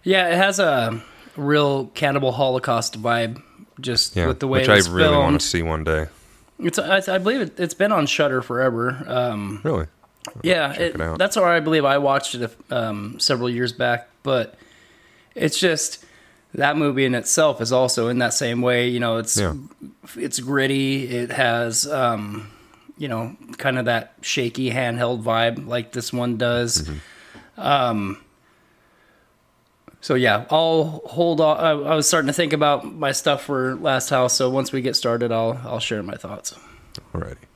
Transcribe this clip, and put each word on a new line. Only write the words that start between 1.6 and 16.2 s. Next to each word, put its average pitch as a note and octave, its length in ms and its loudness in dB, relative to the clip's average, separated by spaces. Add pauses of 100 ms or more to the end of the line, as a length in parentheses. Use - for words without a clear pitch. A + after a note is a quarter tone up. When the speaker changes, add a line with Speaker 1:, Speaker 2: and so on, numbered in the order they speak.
Speaker 1:
Cannibal C#3 440 0
Holocaust B2 720 0
vibe, A#2 380 -2 (400)
just B2+ 360 -2
Speaker 2:
Yeah, F2 120 4
Speaker 1:
with D#2 120 -2
the C3+ 80 -2
way C3 120 4
Speaker 2:
which C3 80 2
Speaker 1:
it G#2+ 40 8
was F#2+ 160 6
Speaker 2:
I E2+ 40 -6
really F2+ 240 4
wanna - 120 4
Speaker 1:
filmed. F#2+ 140 2
Speaker 2:
see E2+ 200 -2
one D#2+ 220 -2
day. D#2 220 0 (520)
Speaker 1:
It's, - 200 -2
I, F#3+ 180 2 (180)
I F#3+ 40 2
believe A3+ 220 0
it, - 200 -6
it's E3+ 140 -2
been G#3 180 2
on D#3 140 2
Shudder C3+ 360 0
forever. B2+ 640 -2
Um, A2 580 -4
Speaker 2:
Really? G2+ 220 -2 (560)
Speaker 1:
yeah, D#3+ 300 0
Speaker 2:
Check - 80 -8
Speaker 1:
it, E3+ 160 -2
Speaker 2:
it - 40 -6
out. E2 180 -4
Speaker 1:
that's G3+ 180 0
where F#3+ 120 2
I E3+ 120 4
believe D#3 260 2
I C#3 120 4
watched C#3 360 0
it, A#2+ 200 -6 (160)
um, A2+ 480 -6
several B2 300 0
years A#2+ 240 -2
back. A#2+ 360 -2 (140)
But B2+ 320 -2 (800)
it's - 240 0
just, - 460 -2 (480)